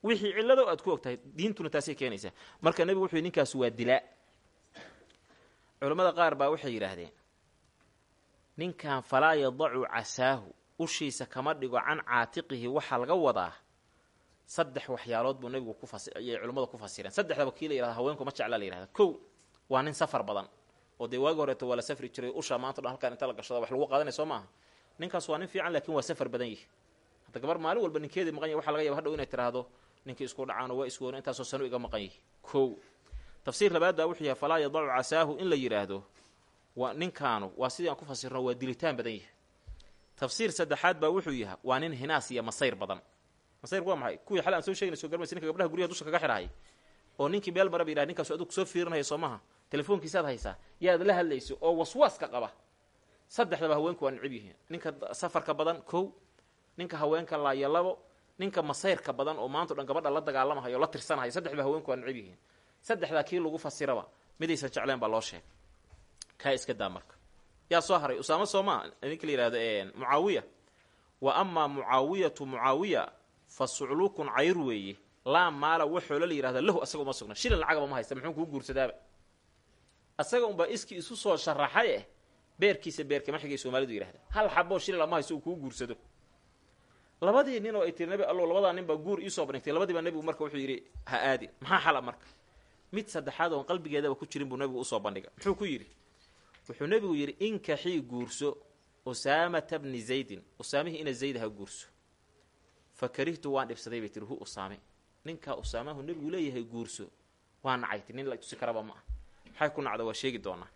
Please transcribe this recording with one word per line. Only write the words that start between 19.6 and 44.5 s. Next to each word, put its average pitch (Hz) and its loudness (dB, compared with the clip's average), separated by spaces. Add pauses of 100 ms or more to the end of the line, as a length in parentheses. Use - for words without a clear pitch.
waa 131 4
nin 147 -2
safar 143 2
badan, 101 -4 (520)
oo 120 -4
dee 127 -2
waagi 151 4
horeeto 135 0
waa 123 0
la 120 -2
safri 131 -6
jiray, 127 -6
usha - -2
maanta 131 -6
dhan 123 -2
halkan 127 -4
inta 120 -4
la 123 -2
gashado 120 -4
wax 117 -4
lagu 135 0
qaadanay 147 2
soo 151 -2
maaha. 120 -6 (520)
Ninkaas 170 -4
waa 156 0
nin 185 -6
fiican, 175 -2
laakiin 165 -2
waa 139 2
safar 143 -2
badan 120 -2
yihi. 107 -12 (600)
Hadda - -12
gabar 156 0
maalin 170 0
walba 160 0
ninkeedii 160 -2
maqan 151 -4
yahay, 151 -2
waxaa 151 0
laga 151 2
yaabaa 143 2
hadhow 156 -2
inay 147 -4
tiraahdo, 123 -2 (380)
"Ninkii 131 -8
isku 131 -6
dhacaano 123 -4
waa 135 -2
iswoona, 127 -6
intaasoo 131 -6
sano 135 -4
iga 123 0
maqan 113 -2
yihi." 98 -10 (220)
Kow. 135 4 (680)
Tafsiir 196 4
labaad 170 6
baa 160 2
wuxuu 165 -2
yahay, 135 0
"Falaa 160 4
yadacu 151 2
casaahu," 156 2
in 185 -2
la 156 6
yidhaahdo, 101 0 (720)
waa 123 -2
ninkaanu, 131 -2
waa 127 0
sidii 175 -2
aan 143 -2
ku - -18
fasirno, 131 -6
waa 123 2
dilitaan 127 -2
badan 117 -4
yahay. 104 -12 (880)
Tafsiir 185 0
saddexaad 165 2
baa 156 4
wuxuu 175 0
yahay, 104 -4
waa 127 4
nin 160 -2
hinaas 139 -2
iyo 120 -2
masayr 113 0
badan. 95 -6 (600)
Masayr 185 -2
waa 180 0
maxay? 120 -4
Kuwii 185 -2
xal 185 2